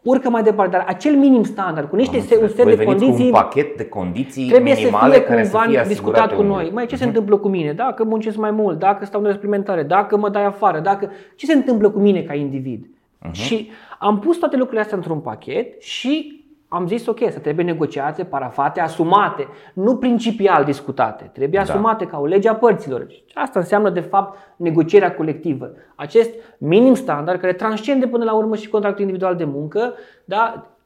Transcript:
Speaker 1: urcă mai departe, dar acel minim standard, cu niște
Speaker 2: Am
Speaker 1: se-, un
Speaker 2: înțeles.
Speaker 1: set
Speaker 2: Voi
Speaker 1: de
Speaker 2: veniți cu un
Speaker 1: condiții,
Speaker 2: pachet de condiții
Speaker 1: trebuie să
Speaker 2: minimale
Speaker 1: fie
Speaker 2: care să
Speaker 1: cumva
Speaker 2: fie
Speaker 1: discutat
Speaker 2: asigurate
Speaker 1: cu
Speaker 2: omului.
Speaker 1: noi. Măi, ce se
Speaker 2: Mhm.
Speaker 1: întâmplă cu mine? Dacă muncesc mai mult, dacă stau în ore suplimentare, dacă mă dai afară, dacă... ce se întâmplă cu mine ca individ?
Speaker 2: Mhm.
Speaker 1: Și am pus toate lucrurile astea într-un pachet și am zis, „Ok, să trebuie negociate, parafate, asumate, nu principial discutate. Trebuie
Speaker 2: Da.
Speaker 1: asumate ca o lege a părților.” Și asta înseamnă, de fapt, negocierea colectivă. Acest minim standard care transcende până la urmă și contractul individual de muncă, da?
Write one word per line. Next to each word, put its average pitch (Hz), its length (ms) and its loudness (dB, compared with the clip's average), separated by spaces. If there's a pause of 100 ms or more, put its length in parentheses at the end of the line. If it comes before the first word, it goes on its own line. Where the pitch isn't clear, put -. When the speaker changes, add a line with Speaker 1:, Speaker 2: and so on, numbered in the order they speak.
Speaker 1:
urcă 262 280 2
mai 226 140 0
departe, 208 340 2
dar - 100 0
acel 285 280 0
minim 269 280 6
standard, 160 460 -4
cu 185 60 -4
niște 262 220 0
Speaker 2:
Am 202 60 -2
Speaker 1:
se-, 233 140 4
un 226 60 4
Speaker 2:
înțeles. 214 120 0
Speaker 1:
set 247 100 4
Speaker 2:
Voi 220 100 6
Speaker 1:
de 214 80 0
Speaker 2:
veniți 202 200 2
cu - 0 -
un 262 60 4
Speaker 1:
condiții, 247 220 2
Speaker 2:
pachet 131 460 2
de 110 80 -6
condiții 113 640 -6
Speaker 1:
trebuie 254 240 6
să - 60 2
Speaker 2:
minimale 233 340 4
Speaker 1:
fie - 100 8
Speaker 2:
care 233 200 2
să 196 80 0
Speaker 1:
cumva 220 160 2
Speaker 2:
fie 120 200 2
Speaker 1:
discutat 208 320 0
Speaker 2:
asigurate 214 160 2
Speaker 1:
cu 202 60 2
Speaker 2:
omului. 196 220 0
Speaker 1:
noi. 170 100 -6
Măi, 233 140 -4
ce 269 80 -6
se 254 100 -4
Speaker 2:
Mhm. - 20 0
Speaker 1:
întâmplă 214 300 2
cu 202 100 -2
mine? 165 260 -2
Dacă 233 300 -4
muncesc 220 340 -4
mai 214 140 -2
mult, 208 280 -2
dacă 196 260 0
stau 202 140 -6
în 208 60 -2
ore 202 100 2
suplimentare, 202 480 -2
dacă 202 340 0
mă 208 120 0
dai 202 160 -2
afară, 196 340 0
dacă... 196 320 -2 (240)
ce - 100 -14
se 320 80 2
întâmplă 233 360 4
cu 208 100 -2
mine 196 220 4
ca 151 120 -8
individ? 135 520 -6 (340)
Speaker 2:
Mhm. 82 140 -12
Speaker 1:
Și 208 360 -4 (300)
am 208 200 0
pus 339 180 0
toate 302 180 -2
lucrurile 247 260 -2
astea 208 160 -4
într-un 165 220 -6
pachet 127 600 -8
și 302 540 -6 (340)
am 175 180 -4
zis, 233 200 -4
„Ok, 226 120 -4 (120)
să 139 80 -12
trebuie 160 260 -2
negociate, 156 580 -4
parafate, 139 560 -4
asumate, 170 680 0 (260)
nu 214 240 0
principial 208 680 0
discutate. - 680 -4
Trebuie 156 320 0
Speaker 2:
Da. 156 60 -6
Speaker 1:
asumate 214 340 0
ca 165 140 -10
o 143 60 -2
lege 196 240 2
a 220 60 2
părților.” 196 540 0
Și - 140 -20 (100)
asta - 260 -4
înseamnă, 208 300 2
de 175 100 -2
fapt, 196 380 -2 (180)
negocierea 170 600 2
colectivă. 147 560 -6 (240)
Acest 220 340 0 (280)
minim 220 360 4
standard 175 460 -2
care 185 140 -2
transcende 220 540 -2
până 233 160 -2
la 220 120 -2
urmă 220 200 0
și 214 140 -12
contractul 202 320 -2
individual 185 340 -2
de 170 80 -6
muncă, 156 500 -4 (320)
da? 220 420 -4 (180)